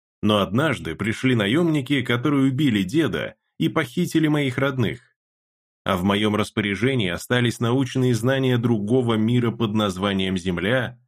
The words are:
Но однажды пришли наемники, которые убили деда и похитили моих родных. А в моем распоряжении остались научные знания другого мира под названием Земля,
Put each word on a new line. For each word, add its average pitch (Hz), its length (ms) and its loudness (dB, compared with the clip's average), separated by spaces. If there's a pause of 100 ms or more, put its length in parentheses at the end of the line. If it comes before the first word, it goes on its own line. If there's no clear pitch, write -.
(220)
Но 104 160 4
однажды 92 560 -2
пришли 113 400 0
наемники, 139 680 0
которые 135 500 0
убили 127 320 2
деда 92 500 -2 (240)
и 165 100 2
похитили 160 600 0
моих 147 280 0
родных. 131 540 -2 (720)
А 95 140 0
в 90 80 -2
моем 104 320 2
распоряжении 104 720 -2
остались 120 500 -2
научные 127 560 0
знания 127 440 2
другого 117 560 2
мира 117 360 2
под 110 220 -2
названием 95 640 0
Земля, 92 720 -2